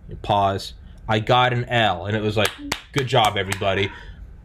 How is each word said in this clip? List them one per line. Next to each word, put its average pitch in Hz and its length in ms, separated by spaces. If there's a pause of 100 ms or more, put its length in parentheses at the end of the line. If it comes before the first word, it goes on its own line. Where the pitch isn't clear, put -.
You - 80
pause. 98 580 (340)
"I 110 120
got 123 320
an 120 140
L." 101 400
And 107 100
it 104 60
was 107 140
like, 104 140 (420)
"Good 131 140
job, 110 300
everybody." 98 540 (540)